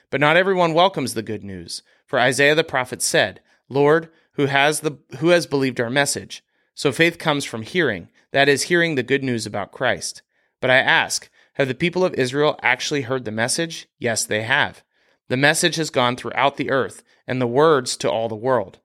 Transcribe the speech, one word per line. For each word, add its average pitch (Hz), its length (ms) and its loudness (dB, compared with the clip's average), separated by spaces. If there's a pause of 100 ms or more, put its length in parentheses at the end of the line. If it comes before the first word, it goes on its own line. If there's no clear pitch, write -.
But 139 100 -2
not 147 160 4
everyone 180 380 2
welcomes 160 400 2
the 110 100 -6
good 104 220 -10
news. 90 360 -12 (240)
For 131 140 -2
Isaiah 139 360 4
the 160 100 2
prophet 127 360 -4
said, 113 380 0 (300)
"Lord, 147 400 2 (240)
who 143 140 0
has 139 340 2
the, 151 160 -6 (220)
who 160 100 2
has 175 180 4
believed 135 320 -2
our 117 100 -2
message?" 135 540 -2 (320)
So 143 160 0
faith 165 280 0
comes 143 260 -2
from 113 160 -10
hearing, 110 480 -4 (240)
that 139 160 4
is, 139 140 4
hearing 170 320 0
the 123 80 0
good 135 200 0
news 117 220 -2
about 104 260 -8
Christ. 107 520 -4 (360)
But 127 100 -2
I 127 80 6
ask, 131 520 0 (260)
have 139 120 0
the 123 80 -4
people 175 300 0
of 175 80 0
Israel 139 480 0
actually 131 400 -2
heard 127 240 -4
the 107 60 -8
message? 139 560 -4 (120)
Yes, 117 240 -2
they 110 200 -2
have. 120 400 -2 (440)
The 127 100 -2
message 151 380 2
has 160 140 -4
gone 123 260 2
throughout 123 420 -2
the 131 140 -4
earth, 117 320 -2 (240)
and 123 140 -2
the 123 60 0
words 151 500 2
to - 120 -2
all 113 200 0
the 110 60 -8
world. 107 500 -2